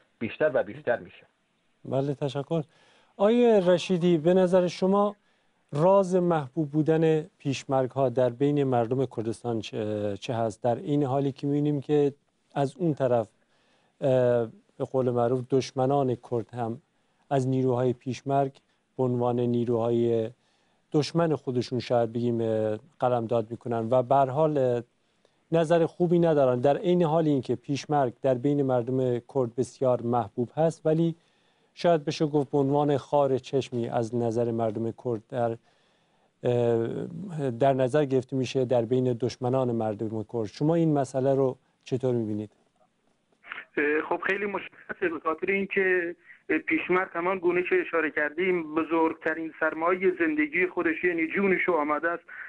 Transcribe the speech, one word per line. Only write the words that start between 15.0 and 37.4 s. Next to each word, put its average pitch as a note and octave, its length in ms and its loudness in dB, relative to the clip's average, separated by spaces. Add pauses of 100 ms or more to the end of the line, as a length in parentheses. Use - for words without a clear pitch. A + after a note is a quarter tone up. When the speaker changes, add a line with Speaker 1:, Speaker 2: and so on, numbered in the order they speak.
Speaker 2:
معروف A#2+ 300 0 (100)
دشمنان C3 680 0 (140)
کرد A#2 240 -6
هم A#2+ 280 -8 (480)
از C3+ 180 0
نیروهای B2+ 440 0
پیشمرگ C#3 600 -2 (440)
به C3+ 60 -2
عنوان B2 380 0
نیروهای A#2 920 0 (600)
دشمن D#3+ 440 0
خودشون B2 440 -4
شاید A#2 320 0
بگیم، A#2+ 280 -2
اه، A2 380 -2 (220)
قلمداد A#2 500 0
می‌کنن A2+ 400 -6
و B2+ 120 4
به B2 120 0
هر C#3 120 4
حال، D3 320 0
اه، B2 240 0 (720)
نظر E3 340 2
خوبی F3 320 0
ندارن. C#3+ 420 4
در C#3 160 4
عین F3 260 2
حال D#3+ 240 2
اینکه C3 300 0
پیشمرگ C#3 560 -2 (100)
در C3 120 2
بین C#3+ 280 0
مردم B2+ 560 0
کرد A#2+ 400 -4
بسیار B2 440 0
محبوب A#2 540 -2
هست، D#3 300 0
ولی D#3+ 280 2 (600)
شاید E3+ 300 2
بشه D#3+ 220 -2
گفت C#3+ 240 0
به D3 80 0
عنوان C#3+ 380 2
خار C3+ 420 0
چشمی B2 500 -4
از A#2 260 -4
نظر A#2+ 360 0
مردم A2+ 420 -4 (120)
کرد A#2 260 -4
در، A#2 260 -2 (840)
اه، B2 1080 -2